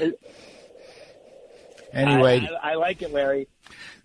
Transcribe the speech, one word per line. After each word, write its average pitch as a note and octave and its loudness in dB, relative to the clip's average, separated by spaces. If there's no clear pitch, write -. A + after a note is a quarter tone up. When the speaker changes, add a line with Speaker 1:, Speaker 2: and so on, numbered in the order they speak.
Speaker 1:
Anyway. C3 4
Speaker 2:
I, D3+ -4
I, D#3 -2
I - -2
like F3 -2
it, E3+ -10
Larry. C#3 -2